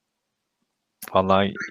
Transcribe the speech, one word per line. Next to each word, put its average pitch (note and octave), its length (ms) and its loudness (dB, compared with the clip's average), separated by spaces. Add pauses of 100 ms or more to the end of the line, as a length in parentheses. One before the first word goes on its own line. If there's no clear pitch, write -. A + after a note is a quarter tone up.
(1160)
Vallahi F#2+ 400 2 (160)